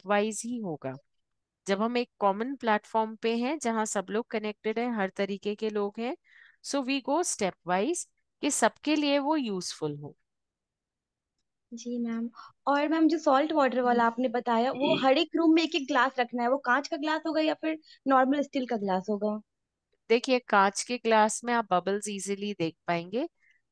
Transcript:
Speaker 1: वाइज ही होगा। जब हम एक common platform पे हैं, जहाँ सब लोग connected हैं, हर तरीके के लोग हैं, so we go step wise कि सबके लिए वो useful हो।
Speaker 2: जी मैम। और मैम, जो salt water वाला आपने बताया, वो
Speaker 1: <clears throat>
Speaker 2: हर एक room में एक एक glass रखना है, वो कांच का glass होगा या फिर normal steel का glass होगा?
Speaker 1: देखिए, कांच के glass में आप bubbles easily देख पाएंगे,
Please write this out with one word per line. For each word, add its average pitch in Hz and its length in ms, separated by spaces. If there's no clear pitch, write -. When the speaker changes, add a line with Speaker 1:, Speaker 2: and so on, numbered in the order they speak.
Speaker 1:
वाइज 208 380
ही 240 140
होगा। 156 360
जब 196 160
हम 233 140
एक 240 220
common 214 380
platform 220 600
पे 226 200
हैं, 254 220
जहाँ 226 260
सब 202 260
लोग 214 160
connected 214 520
हैं, 240 120
हर 208 180
तरीके 196 460
के 220 160
लोग 202 280
हैं, 247 180
so 277 180
we 262 260
go 302 160
step 190 300
wise 208 400
कि 294 100
सबके 277 460
लिए 285 220
वो 285 180
useful 185 600
हो। 147 200
Speaker 2:
जी 240 240
मैम। 233 320
और 285 220
मैम, 320 200
जो 320 100
salt 302 340
water 262 280
वाला 240 240
आपने 233 240
बताया, 240 440
वो 285 240
Speaker 1:
<clears throat> 262 100
Speaker 2:
हर 269 120
एक 339 180
room 320 180
में 330 80
एक 320 120
एक 285 120
glass 262 320
रखना 247 240
है, 240 80
वो 269 80
कांच 277 300
का 330 80
glass 311 300
होगा 311 140
या 311 140
फिर 320 240
normal 269 340
steel 269 260
का 240 100
glass 190 340
होगा? 208 300
Speaker 1:
देखिए, 247 300
कांच 202 440
के 247 140
glass 220 480
में 240 100
आप 226 180
bubbles 190 360
easily 202 460
देख 165 220
पाएंगे, 180 420